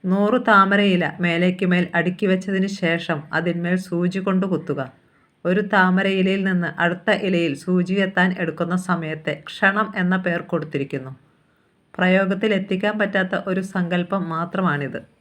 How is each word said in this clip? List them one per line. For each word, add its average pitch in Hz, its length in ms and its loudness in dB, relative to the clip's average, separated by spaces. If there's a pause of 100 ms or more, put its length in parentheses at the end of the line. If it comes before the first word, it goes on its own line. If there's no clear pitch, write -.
നൂറ് 202 340 2 (100)
താമരയില 196 580 6 (180)
മേലേക്കുമേൽ 180 600 2 (100)
അടുക്കി 180 300 0
വെച്ചതിന് 190 440 0 (120)
ശേഷം 165 380 0 (180)
അതിന്മേൽ 175 400 0 (100)
സൂചി 180 320 -2
കൊണ്ട് 190 320 0
കുത്തുക. 147 300 -2 (640)
ഒരു 185 160 2 (120)
താമരയിലയിൽ 190 760 2
നിന്ന് 175 200 0 (140)
അടുത്ത 180 260 0 (180)
ഇലയിൽ 170 260 0 (100)
സൂചി 180 320 0 (100)
എത്താൻ 185 240 2 (120)
എടുക്കുന്ന 170 340 -4 (120)
സമയത്തെ 156 460 -4 (140)
ക്ഷണം 202 480 0
എന്ന 185 220 2
പേർ 175 220 -2 (120)
കൊടുത്തിരിക്കുന്നു. 139 600 -6 (840)
പ്രയോഗത്തിൽ 190 580 2
എത്തിക്കാൻ 196 460 -2
പറ്റാത്ത 190 360 -2 (140)
ഒരു 185 120 -2 (120)
സങ്കല്പം 180 560 -2
മാത്രമാണിത്. 160 680 -2 (220)